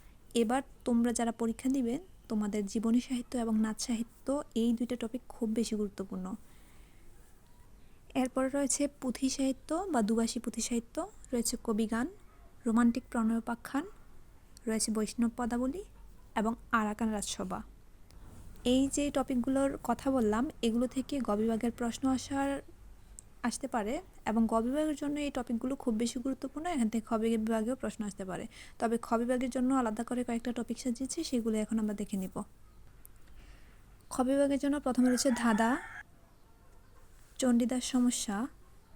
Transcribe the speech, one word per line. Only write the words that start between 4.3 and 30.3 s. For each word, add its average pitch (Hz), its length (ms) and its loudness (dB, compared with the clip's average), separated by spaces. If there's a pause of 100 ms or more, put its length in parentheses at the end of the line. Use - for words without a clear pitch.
এই 233 180 4
দুইটা 240 220 -2
টপিক 240 320 -6
খুব - 220 -4
বেশি 220 260 0
গুরুত্বপূর্ণ। 196 500 -4 (1900)
এরপর 262 340 0
রয়েছে 277 340 0 (140)
পুঁথি 262 320 -2
সাহিত্য 269 400 -2 (220)
বা 262 100 2
দুভাষী 226 380 2
পুঁথি 226 220 -6
সাহিত্য, - 340 -4 (340)
রয়েছে 240 340 0
কবিগান, 226 440 0 (560)
রোমান্টিক 233 460 4
প্রণয়োপাখ্যান, 226 760 -2 (800)
রয়েছে 220 260 0
বৈষ্ণব 220 440 0
পদাবলী 254 480 -2 (520)
এবং 220 160 2 (200)
আরাকান 214 400 0
রাজসভা। 196 480 -4 (1040)
এই 254 240 6
যে 285 240 0
টপিকগুলোর 269 600 2 (120)
কথা 240 280 0
বললাম, 226 320 4 (180)
এগুলো 233 260 2
থেকে 262 320 -4
গ 226 180 -2
বিভাগের 226 340 2
প্রশ্ন 233 360 -4
আসার, 277 420 0 (920)
আসতে 240 240 -2
পারে 226 260 -2 (320)
এবং 220 200 4
গ 220 160 2
বিভাগের 294 340 2
জন্য 285 240 -2
এই 285 120 -2
টপিকগুলো 254 440 -2
খুব 247 200 -2
বেশি 233 240 0
গুরুত্বপূর্ণ। 269 480 -4
এখান 269 220 2
থেকে 220 180 -2
খ - 120 -4
বিভাগেও 226 560 0
প্রশ্ন 220 280 -6
আসতে 202 220 -8
পারে, 185 200 -6 (320)
তবে 233 200 0
খ - 100 -6 (100)
বিভাগের 247 340 0
জন্য 254 240 2
আলাদা 233 280 0
করে 247 200 -2
কয়েকটা 240 300 -2